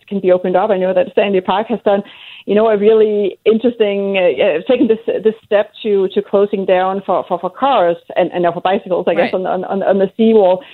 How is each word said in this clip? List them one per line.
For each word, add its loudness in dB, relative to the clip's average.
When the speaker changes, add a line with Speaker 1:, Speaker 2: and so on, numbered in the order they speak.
Speaker 1:
can -6
be 2
opened 0
up. 0
I 0
know 0
that -2
Stanley 0
Park -2
has -4
done, 0
you -2
know, 2
a 2
really 2
interesting, 0
uh, 0
uh, 0
taken 2
this, 0
this -2
step -2
to, 0
to -4
closing -2
down 0
for, -2
for, -4
for -8
cars 0
and, 0
and -2
now 2
for -10
bicycles, -2
I 0
guess, 0
Speaker 2:
Right. -2
Speaker 1:
on, -4
on, -4
on, -4
on 2
the 0
seawall. 4